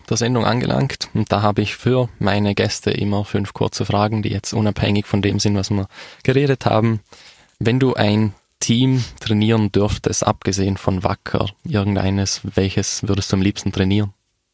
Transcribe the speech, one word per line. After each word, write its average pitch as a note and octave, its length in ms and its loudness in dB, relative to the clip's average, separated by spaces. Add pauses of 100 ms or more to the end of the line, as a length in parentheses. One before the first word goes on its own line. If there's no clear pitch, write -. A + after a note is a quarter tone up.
der A2+ 80 0
Sendung A#2 260 0
angelangt. B2+ 720 0
Und - 180 -2
da G2+ 120 2
habe G#2+ 180 2
ich G2+ 140 -4
für B2 420 0
meine G2+ 380 0
Gäste G#2 340 -2
immer G2+ 360 -2
fünf G2+ 280 -4
kurze G#2 320 -4
Fragen, G#2 380 0
die - 60 -4
jetzt - 240 -4
unabhängig G#2 520 0
von G2+ 160 0
dem G2+ 180 0
sind, G#2 160 0
was G2 140 -2
wir G2 180 -2 (360)
geredet C3+ 420 0
haben. A2 360 2 (580)
Wenn A2+ 200 2
du C3 140 4
ein G#2+ 400 2 (260)
Team B2+ 440 2 (160)
trainieren G#2+ 520 2
dürftest, - 540 0
abgesehen G2 520 0
von F#2+ 260 -2
Wacker, - 480 -2 (120)
irgendeines, G2 800 0 (140)
welches F#2+ 520 -2
würdest G2 240 -2
du G#2 40 2
am F#2+ 80 2
liebsten G2 280 -2
trainieren? G2+ 420 0 (400)